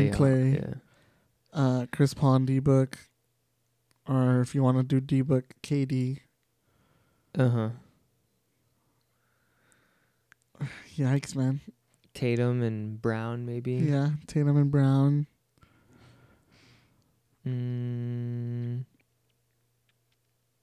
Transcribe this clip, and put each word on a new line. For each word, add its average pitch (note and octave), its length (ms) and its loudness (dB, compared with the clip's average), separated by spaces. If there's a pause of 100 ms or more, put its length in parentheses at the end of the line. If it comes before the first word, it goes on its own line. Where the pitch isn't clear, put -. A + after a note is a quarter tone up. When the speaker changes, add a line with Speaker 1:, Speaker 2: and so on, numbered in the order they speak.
Speaker 1:
and G2+ 80 -2
Klay. C3+ 480 2
Speaker 2:
uh, - 40 -8 (840)
yeah. D#3+ 80 -2
Speaker 1:
Uh, B2+ 300 2
Chris C#3+ 240 2
Paul C3+ 200 4
and C3 120 2
D-Book. C3+ 500 2 (1120)
Or B2+ 300 4
if B2 120 -4
you C#3+ 80 0
wanna B2+ 220 4
do C3 160 2
D-Book, C3 600 0
K C#3 240 -2
D. C3 340 -2 (1160)
Speaker 2:
Uh-huh. A#2+ 320 2 (3000)
Speaker 1:
<sighs> C#3+ 80 -6 (300)
Yikes, C3+ 380 0
man. C3+ 260 0 (520)
Speaker 2:
Tatum B2 480 0
and A2 400 -6
Brown, A#2 440 -4
maybe? A#2+ 300 -6
Speaker 1:
Yeah, C#3+ 340 0 (180)
Tatum D3 300 2
and C#3+ 120 4
Brown. C#3 580 4 (2250)
Speaker 2:
Mm. A#2+ 1400 -6 (1800)